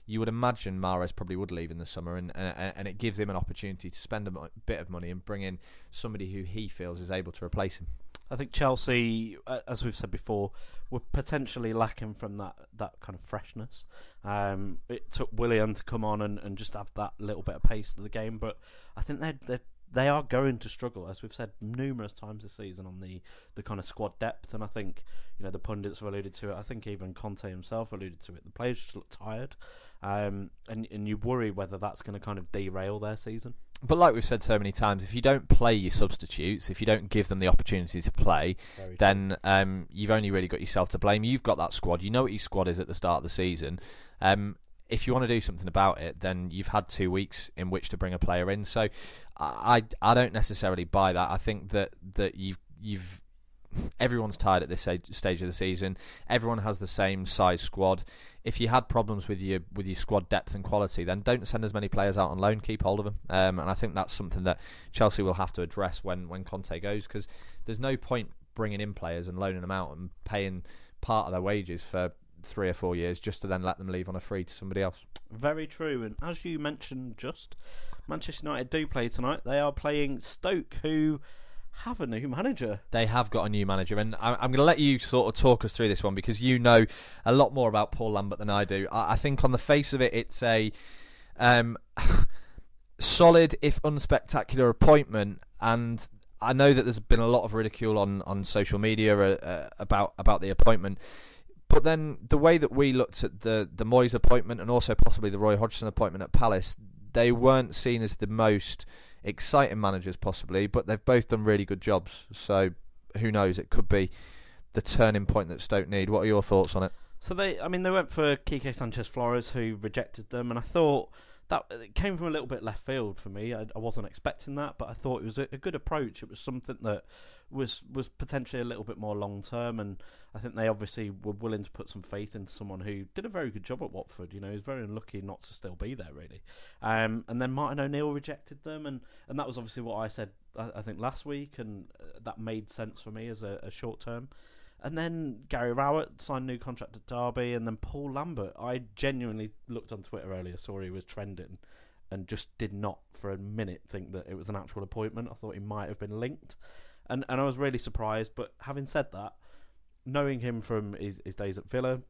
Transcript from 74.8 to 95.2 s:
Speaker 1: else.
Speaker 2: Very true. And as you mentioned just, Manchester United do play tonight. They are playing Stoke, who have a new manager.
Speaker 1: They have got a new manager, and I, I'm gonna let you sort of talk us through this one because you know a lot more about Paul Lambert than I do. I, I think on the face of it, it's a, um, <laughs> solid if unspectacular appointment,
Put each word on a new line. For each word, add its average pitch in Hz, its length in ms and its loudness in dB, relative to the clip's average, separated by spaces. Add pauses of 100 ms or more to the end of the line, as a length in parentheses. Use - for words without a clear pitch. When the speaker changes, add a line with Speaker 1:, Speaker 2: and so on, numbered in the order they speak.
Speaker 1:
else. 92 160 -2 (340)
Speaker 2:
Very 147 360 -4
true. 147 380 -6
And 104 180 -10
as 165 220 -8
you 165 140 -6
mentioned 131 600 -8
just, - 380 -12 (500)
Manchester 156 400 -8
United 127 240 -6
do 156 160 -2
play 120 240 -2
tonight. 135 340 -2
They 135 140 0
are 143 140 0
playing 147 480 -2
Stoke, - 600 -4
who 156 400 0 (640)
have 233 160 -6
a 143 60 -4
new 120 220 -4
manager. 131 520 -2 (100)
Speaker 1:
They 113 160 2
have 113 240 2
got 113 140 0
a 107 40 -2
new 104 180 2
manager, 95 320 0
and 110 180 0
I, 117 240 0
I'm 127 100 0
gonna 135 140 6
let 165 140 8
you 139 200 4
sort 123 360 2
of - 60 -2
talk 123 240 8
us 107 80 -2
through 113 160 2
this 98 140 0
one 98 120 0
because 98 260 -2
you 127 180 4
know 117 280 10 (380)
a 117 80 6
lot 135 220 6
more 123 140 4
about 107 240 2
Paul 110 200 -2
Lambert 101 260 -2
than 104 120 -2
I 101 140 2
do. 98 260 -2
I, 107 220 0
I 131 40 4
think 139 280 2
on 127 80 6
the 123 60 2
face 147 340 2
of 135 80 2
it, 127 120 4
it's 117 300 -4
a, 110 300 2 (640)
um, 120 380 6 (200)
<laughs> - 300 10 (720)
solid 170 640 8
if 147 200 4
unspectacular 131 840 2
appointment, 110 720 8 (180)